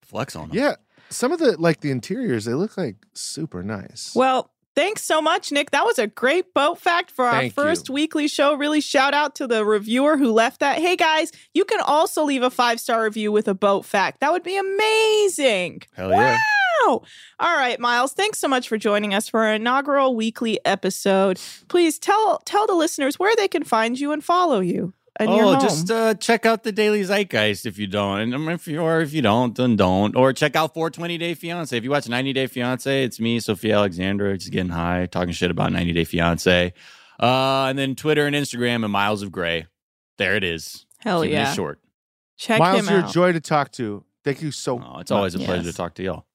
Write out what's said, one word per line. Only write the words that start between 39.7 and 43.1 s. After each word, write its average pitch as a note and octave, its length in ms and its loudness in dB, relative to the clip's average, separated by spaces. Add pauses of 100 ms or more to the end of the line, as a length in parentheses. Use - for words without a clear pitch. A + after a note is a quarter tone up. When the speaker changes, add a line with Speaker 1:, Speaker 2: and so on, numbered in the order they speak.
Speaker 1:
There F#2+ 180 0
it G#2 100 -2
is. E2 420 -8 (140)
Speaker 3:
Hell F3+ 200 -2
Speaker 1:
Keeping D#3 160 -2
it C#3+ 40 0
Speaker 3:
yeah. C#3 120 0
Speaker 1:
short. D#2 260 -6 (600)
Speaker 3:
Check - 200 0
Speaker 2:
Miles, F3 220 4
Speaker 3:
him G#3 140 -2
Speaker 2:
you're F#3 100 4
Speaker 3:
out. - 60 -8